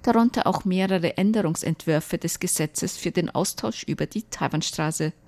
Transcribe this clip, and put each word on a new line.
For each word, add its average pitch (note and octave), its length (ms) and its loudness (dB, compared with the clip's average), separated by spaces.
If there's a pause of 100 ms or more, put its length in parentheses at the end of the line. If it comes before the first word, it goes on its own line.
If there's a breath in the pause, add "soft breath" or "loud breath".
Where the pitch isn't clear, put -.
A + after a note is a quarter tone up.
Darunter A#3 460 4
auch F3 160 0
mehrere F#3 520 2
Änderungsentwürfe E3+ 1000 0
des - 220 -4
Gesetzes - 580 -2
für E3+ 140 -4
den F3 180 0
Austausch - 540 -2
über - 220 -2
die - 180 -6
Taiwanstraße. D#3 880 -2 (160)